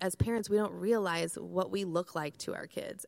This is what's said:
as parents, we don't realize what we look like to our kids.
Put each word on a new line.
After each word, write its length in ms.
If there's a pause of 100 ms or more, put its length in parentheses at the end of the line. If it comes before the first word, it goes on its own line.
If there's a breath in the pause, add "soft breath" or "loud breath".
as 160
parents, 340
we 60
don't 160
realize 680
what 320
we 140
look 320
like 200
to 160
our 140
kids. 420